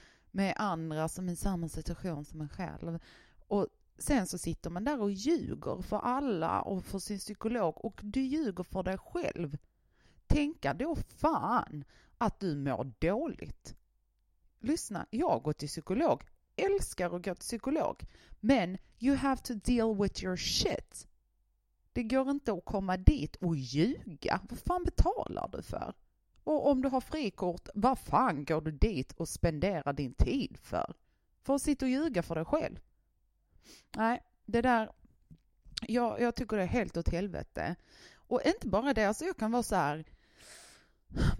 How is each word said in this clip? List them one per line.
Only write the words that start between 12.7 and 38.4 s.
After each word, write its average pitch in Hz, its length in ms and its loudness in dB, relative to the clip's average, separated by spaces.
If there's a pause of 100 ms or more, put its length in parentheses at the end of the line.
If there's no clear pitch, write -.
dåligt. - 800 -2 (840)
Lyssna, 220 500 -2
jag 247 320 0
går 151 100 0
till 147 160 -6
psykolog. 202 540 0 (340)
Älskar 381 500 0
att 175 180 -4
gå 185 100 -2
till - 60 -20
psykolog. - 640 -2 (360)
Men 196 380 4 (200)
you 269 180 4
have 262 260 2
to 240 120 -6
deal 220 420 2
with 196 280 0
your 185 120 -2
shit. - 720 -2 (840)
Det 247 100 -2
går 262 280 2
inte 277 220 0
att 180 120 -4
komma 196 320 0
dit 185 400 6
och 170 200 0
ljuga. 147 840 0 (100)
Vad 247 80 -10
fan 359 260 -2
betalar - 680 2
du - 100 -8
för? - 320 -8 (500)
Och 302 260 2
om 262 120 4
du 269 60 2
har 254 120 0
frikort, 196 760 -4
vad 208 240 2
fan 156 460 2
går 160 160 0
du 156 100 -4
dit 151 420 2
och - 160 -6
spenderar 160 640 -2
din 139 220 -4
tid - 480 2
för? - 320 -4 (480)
För 269 120 2
att 277 80 0
sitta - 220 0
och 254 60 2
ljuga 262 320 0
för - 120 -4
dig 160 100 -2
själv. - 360 -2 (1160)
Nej, 226 260 2 (240)
det 233 160 2
där, 233 280 2 (960)
jag, 233 320 0
jag 233 140 2
tycker 220 220 -4
det 190 60 2
är 180 40 2
helt 214 300 0
åt 170 120 2
helvete. 170 680 -2 (380)
Och - 300 -2